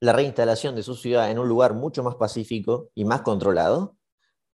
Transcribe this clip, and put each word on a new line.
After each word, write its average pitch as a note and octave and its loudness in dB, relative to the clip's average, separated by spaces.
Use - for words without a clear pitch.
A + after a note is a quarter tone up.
la A#2+ 4
reinstalación A#2+ 0
de G#2+ -6
su B2+ -8
ciudad A#2+ 0
en A2+ -4
un B2 -2
lugar A#2+ 4
mucho C#3 -6
más B2 -4
pacífico A2 -4
y G#2 -4
más A2+ 0
controlado, G2 0